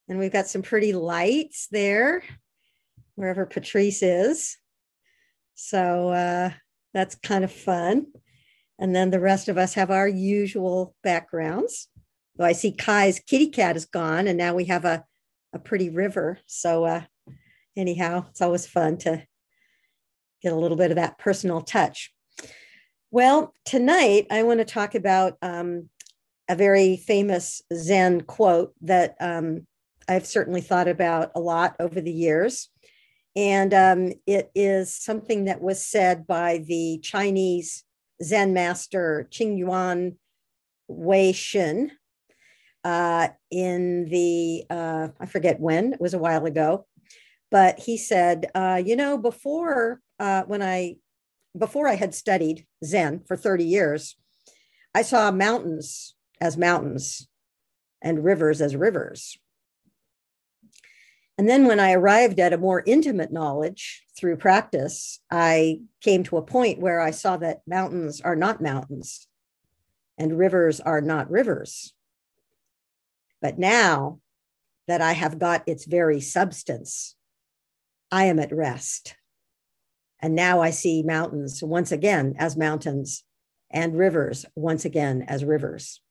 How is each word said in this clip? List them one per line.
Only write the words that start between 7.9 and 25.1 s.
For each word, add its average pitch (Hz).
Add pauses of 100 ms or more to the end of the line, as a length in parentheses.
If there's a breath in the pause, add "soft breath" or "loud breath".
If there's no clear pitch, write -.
And 190
then 185
the 185
rest 196
of 180
us 185
have 190
our 196
usual 190
backgrounds. 170 (480)
Though 175
I 170
see 202
Kai's 202
kitty 294
cat 185
is 160
gone, 170
and 185
now 175
we 180
have 175
a, 165 (500)
a -
pretty 185
river. 185
So, 165
uh, 165 (760 soft breath)
anyhow, 180
it's -
always 175
fun 165
to 160 (1160)
get 175
a 160
little 165
bit 170
of 165
that 165
personal 185
touch. - (960 loud breath)
Well, 254 (100)
tonight 247
I 220
want 233
to 220
talk 208
about, 185